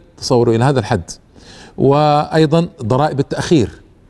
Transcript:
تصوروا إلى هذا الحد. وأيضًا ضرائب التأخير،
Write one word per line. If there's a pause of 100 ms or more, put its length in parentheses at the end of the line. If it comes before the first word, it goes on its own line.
(160)
تصوروا
إلى
هذا
الحد. (680)
وأيضًا (140)
ضرائب
التأخير، (400)